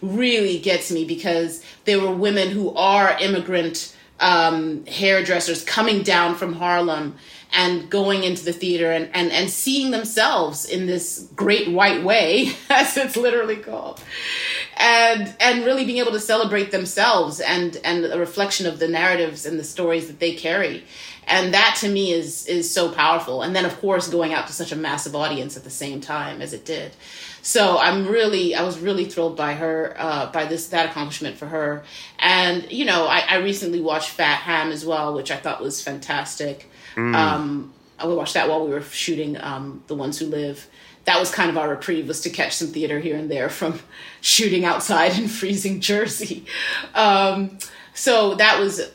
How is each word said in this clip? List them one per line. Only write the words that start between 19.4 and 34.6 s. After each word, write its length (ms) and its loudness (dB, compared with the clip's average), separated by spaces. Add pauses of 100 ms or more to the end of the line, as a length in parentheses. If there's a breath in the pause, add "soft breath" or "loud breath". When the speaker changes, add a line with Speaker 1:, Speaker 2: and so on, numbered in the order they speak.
Speaker 1:
and 120 -4
the 60 -6
stories 420 -2
that 140 -16
they 140 0
carry. 500 -2 (420 loud breath)
And 280 2
that 260 6
to 80 0
me 240 0
is, 340 -4
is 260 -2
so 180 2
powerful. 520 0
And 120 -4
then, 100 2
of 160 -4
course, 280 0
going 240 0
out 160 -2
to 40 -12
such 200 -8
a 40 -6
massive 380 -6
audience 420 -4
at 80 -18
the 60 -16
same 300 -8
time 420 -8
as 100 -10
it 120 -14
did. 280 -8 (500 loud breath)
So 360 4
I'm 280 2
really, 480 2
I 80 0
was 160 -4
really 280 0
thrilled 300 -2
by 180 -2
her, 420 -2
uh, 360 -4
by 140 0
this, 220 -4
that 220 0
accomplishment 460 -8
for 100 -12
her. 380 -4 (340 loud breath)
And, 520 2
you 140 -4
know, 220 4
I, 220 4
I 80 4
recently 440 -2
watched 300 -2
Fat 300 0
Ham 320 -2